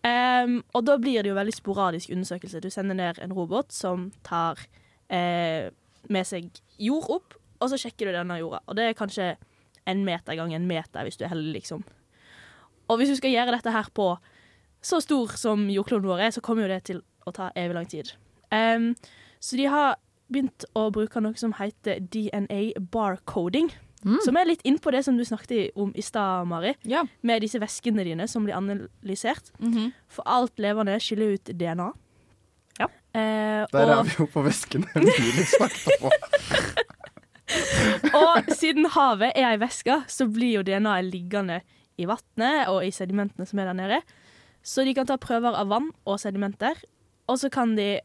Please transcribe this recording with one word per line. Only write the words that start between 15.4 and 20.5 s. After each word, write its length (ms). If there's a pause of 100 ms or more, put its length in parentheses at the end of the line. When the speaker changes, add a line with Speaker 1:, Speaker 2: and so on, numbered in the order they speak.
Speaker 1:
jordkloden 380
vår 200
er, 40
så 100
kommer 220
jo 40
det 160
til 180 (240)
å 80
ta 220
evig 180
lang 140
tid. 240 (400)
Ehm, 440 (440)
så 160
de 100
har 300 (360)
begynt 340 (100)